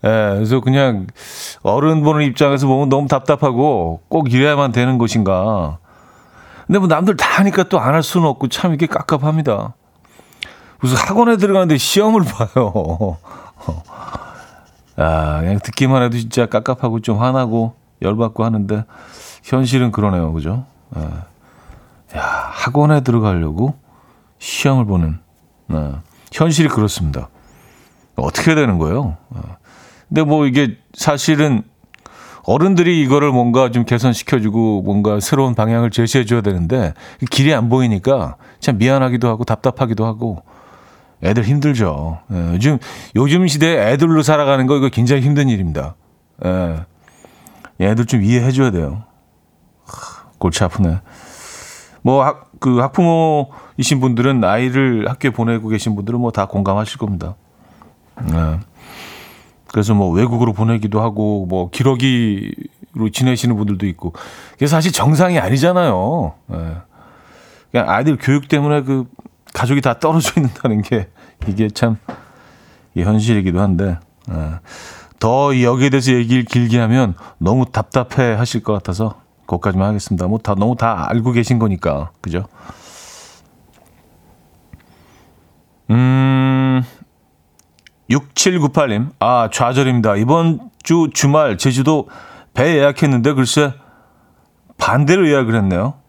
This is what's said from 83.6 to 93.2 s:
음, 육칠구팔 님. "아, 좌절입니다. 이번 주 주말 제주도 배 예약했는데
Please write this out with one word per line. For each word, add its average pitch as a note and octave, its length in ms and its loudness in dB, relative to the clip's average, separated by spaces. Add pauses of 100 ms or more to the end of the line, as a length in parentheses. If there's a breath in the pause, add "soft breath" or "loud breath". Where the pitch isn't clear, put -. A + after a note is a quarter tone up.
음, C3 920 2 (1300 loud breath)
육칠구팔 D3 800 0
님. A2+ 200 -2 (100)
"아, A#2 320 2
좌절입니다. B2 640 2
이번 D#3+ 520 0 (140)
주 E3 300 2
주말 C#3+ 440 2
제주도 C3+ 500 0 (460 loud breath)
배 D#3 240 2
예약했는데 C#3 560 2